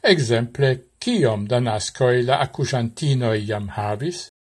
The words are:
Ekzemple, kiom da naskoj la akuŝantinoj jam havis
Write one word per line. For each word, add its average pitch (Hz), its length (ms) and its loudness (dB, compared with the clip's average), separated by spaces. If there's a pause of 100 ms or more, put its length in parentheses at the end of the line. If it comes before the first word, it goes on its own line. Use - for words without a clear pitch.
Ekzemple, 131 640 2 (300)
kiom 123 480 0
da 123 120 2
naskoj 123 640 0
la 131 180 2
akuŝantinoj 123 960 -2 (100)
jam 104 220 -6
havis 107 580 -6 (140)